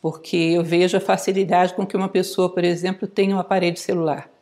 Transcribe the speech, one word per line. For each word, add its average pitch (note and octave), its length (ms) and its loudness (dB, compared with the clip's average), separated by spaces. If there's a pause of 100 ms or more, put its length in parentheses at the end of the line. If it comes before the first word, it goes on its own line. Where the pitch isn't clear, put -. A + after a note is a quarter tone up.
Porque - 360 -6
eu E3+ 260 2
vejo E3+ 340 2
a - 40 4
facilidade F#3 720 2
com G3 120 -2
que G3+ 100 -6
uma F#3+ 120 0
pessoa, F#3 400 0
por F3+ 140 -2
exemplo, F3 460 -2
tem G3 240 0
um G3 60 0
aparelho F3 380 0
celular. D#3+ 520 -4 (140)